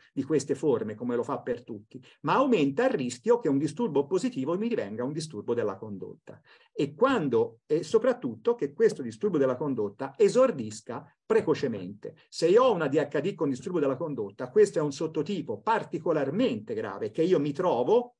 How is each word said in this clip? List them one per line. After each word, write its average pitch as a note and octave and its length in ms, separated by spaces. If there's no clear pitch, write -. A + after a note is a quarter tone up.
di C3+ 120
queste D3 300
forme, A2 400
come B2 220
lo A#2+ 60
fa C3 180
per A#2+ 240
tutti, A#2 380
ma D#3+ 120
aumenta A#3 320
il A3+ 240
rischio G#3 480
che E3 100
un C#3 100
disturbo D3+ 480
positivo F3 520
mi A3 100
divenga A2 360
un C#3 80
disturbo D3+ 420
della G#2 220
condotta. - 600
E C#3+ 220
quando, D#3 680
e D#3+ 200
soprattutto A3+ 680
che D3 180
questo G#3+ 300
disturbo D3+ 360
della C3 180
condotta C3+ 600
esordisca D#3 960
precocemente. A2 920
Se - 200
io A3 160
ho B3+ 80
una D#3+ 160
D C3+ 80
H D3 240
D - 140
con D#3 140
disturbo D#3+ 320
della C3+ 160
condotta, C3 540
questo G3+ 280
è D#3+ 40
un D3 100
sottotipo D#3 680
particolarmente F3 1120
grave G#2 360
che D#3+ 120
io F3 180
mi D3 120
trovo E3+ 680